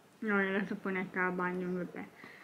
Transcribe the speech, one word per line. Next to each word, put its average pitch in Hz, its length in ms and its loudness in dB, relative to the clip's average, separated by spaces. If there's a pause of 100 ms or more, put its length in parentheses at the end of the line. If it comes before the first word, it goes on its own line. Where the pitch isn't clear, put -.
(180)
No, 208 220 2
è 190 100 4
la 196 160 2
saponetta 190 640 0
a - 20 2
bagno, 180 440 0
vabbè. - 340 -4 (360)